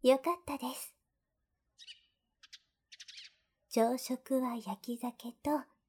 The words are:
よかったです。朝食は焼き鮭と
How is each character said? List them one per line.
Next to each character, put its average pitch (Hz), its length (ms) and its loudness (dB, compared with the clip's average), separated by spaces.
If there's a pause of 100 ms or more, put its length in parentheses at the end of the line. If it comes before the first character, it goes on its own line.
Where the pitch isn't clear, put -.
よ 254 160 8
か 330 140 0
っ - 20 2 (100)
た 285 140 -6
で 254 160 -6
す。 - 180 -12 (2750)
朝 233 260 4
食 254 440 -2
は 247 160 -2
焼 220 400 -8
き - 20 -12
鮭 240 360 -8
と - 160 -2 (380)